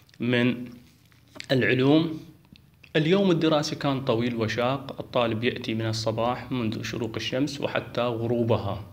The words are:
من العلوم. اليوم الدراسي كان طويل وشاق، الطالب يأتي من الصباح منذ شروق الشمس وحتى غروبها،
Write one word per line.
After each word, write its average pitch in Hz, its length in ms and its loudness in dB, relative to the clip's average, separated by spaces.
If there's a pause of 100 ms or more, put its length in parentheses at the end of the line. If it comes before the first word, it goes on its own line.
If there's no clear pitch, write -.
(200)
من 120 460 2 (840)
العلوم. 131 680 4 (760)
اليوم 180 360 4
الدراسي 151 440 2
كان 139 260 -2
طويل 120 340 0
وشاق، 120 640 -2
الطالب 117 440 -2
يأتي 120 300 -2
من 113 120 -2
الصباح 113 680 -2
منذ 110 320 -2
شروق - 320 -6
الشمس - 460 -4
وحتى - 400 -2
غروبها، 113 920 0